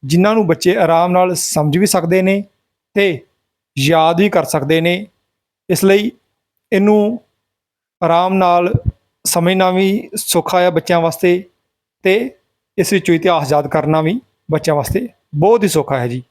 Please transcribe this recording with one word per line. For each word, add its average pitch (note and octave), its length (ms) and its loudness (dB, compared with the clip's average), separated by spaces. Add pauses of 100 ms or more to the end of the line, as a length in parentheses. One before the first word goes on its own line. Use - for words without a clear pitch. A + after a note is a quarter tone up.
ਜਿਨ੍ਹਾਂ F3+ 300 2
ਨੂੰ A3 120 2
ਬੱਚੇ F3 300 0
ਆਰਾਮ E3+ 340 2
ਨਾਲ F3+ 240 2
ਸਮਝ D3+ 440 -2
ਵੀ G3+ 80 2
ਸਕਦੇ F#3 360 0
ਨੇ G3 220 0 (500)
ਤੇ F#3+ 260 0 (580)
ਯਾਦ D#3+ 420 2
ਵੀ G#3 80 4
ਕਰ E3+ 160 0
ਸਕਦੇ D#3+ 360 -2
ਨੇ। F3 260 -2 (640)
ਇਸ F#3+ 140 -2
ਲਈ G3+ 260 4 (640)
ਇਹਨੂੰ G#3 480 2 (800)
ਆਰਾਮ F3 320 0
ਨਾਲ F3 380 2 (520)
ਸਮਝਣਾ F#3 460 0
ਵੀ G3 460 -2
ਸੌਖਾ F3+ 500 0
ਆ F3+ 40 2
ਬੱਚਿਆਂ E3 300 -2
ਵਾਸਤੇ F3 440 0 (580)
ਤੇ A3 280 0 (480)
ਇਸ F#3 140 0
ਵਿੱਚੋਂ F3+ 220 0
ਇਤਿਹਾਸ D#3+ 380 -2
ਯਾਦ D3 140 0
ਕਰਨਾ D#3 340 -2
ਵੀ F3 200 -2 (300)
ਬੱਚਿਆਂ D#3 260 -2
ਵਾਸਤੇ G3+ 320 -4 (260)
ਬਹੁਤ G3 280 2
ਹੀ G3+ 60 0
ਸੌਖਾ C#3+ 300 -2
ਹੈ B2 100 -4
ਜੀ। B2+ 220 -8